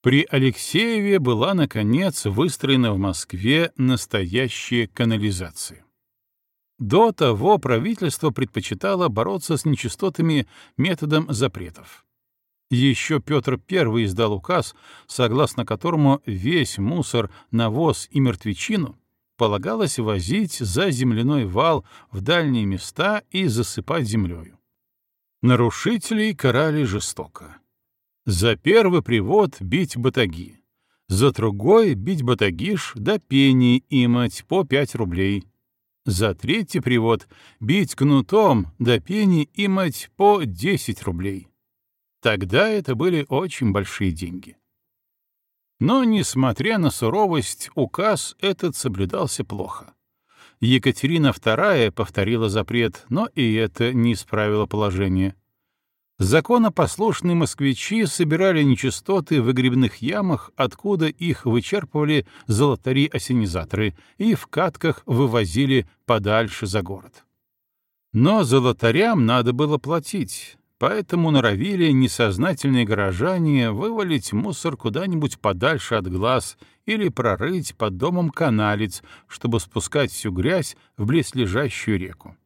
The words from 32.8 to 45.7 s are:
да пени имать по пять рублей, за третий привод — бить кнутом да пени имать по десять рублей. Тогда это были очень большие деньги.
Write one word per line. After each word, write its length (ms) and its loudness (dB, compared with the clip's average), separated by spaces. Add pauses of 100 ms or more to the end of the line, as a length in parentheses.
да 240 -2
пени 720 4
имать 580 0
по 160 0
пять 300 -2
рублей, 520 -2 (600)
за 280 0
третий 460 -2
привод — 480 0 (320)
бить 340 0
кнутом 720 2 (100)
да 220 2
пени 520 2
имать 640 -2
по 280 4
десять 580 -2
рублей. 460 -6 (720)
Тогда 440 2
это 280 -2
были 340 0
очень 440 -2
большие 400 -2
деньги. 440 -10 (1200)